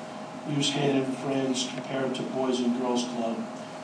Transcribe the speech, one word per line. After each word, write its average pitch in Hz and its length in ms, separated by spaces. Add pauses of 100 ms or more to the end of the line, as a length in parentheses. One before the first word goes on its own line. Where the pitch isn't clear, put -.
(500)
use 139 200
Hand 143 280
and 131 200
Friends 135 540
compared 131 440
to - 60
Boys 127 380
and 120 180
Girls 123 260
Club 113 340 (460)